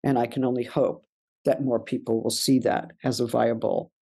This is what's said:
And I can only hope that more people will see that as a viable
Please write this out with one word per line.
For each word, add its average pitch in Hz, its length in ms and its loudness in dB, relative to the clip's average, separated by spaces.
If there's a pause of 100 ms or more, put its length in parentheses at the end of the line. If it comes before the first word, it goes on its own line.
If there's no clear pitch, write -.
And 135 140 2
I 120 80 2
can 131 180 -2
only 123 200 0
hope 92 420 -2 (380)
that - 200 0
more 120 160 0
people 113 420 -2
will 113 80 -2
see 131 300 2
that - 300 -2 (120)
as 123 180 -2
a 120 60 0
viable 113 640 0 (120)